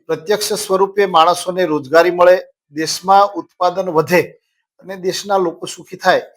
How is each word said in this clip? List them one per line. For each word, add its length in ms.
પ્રત્યક્ષ 480
સ્વરૂપે 520
માણસોને 600
રોજગારી 460
મળે, 300
દેશમાં 560
ઉત્પાદન 640
વધે 500
અને 160
દેશના 420
લોકો 280
સુખી 320
થાય, 240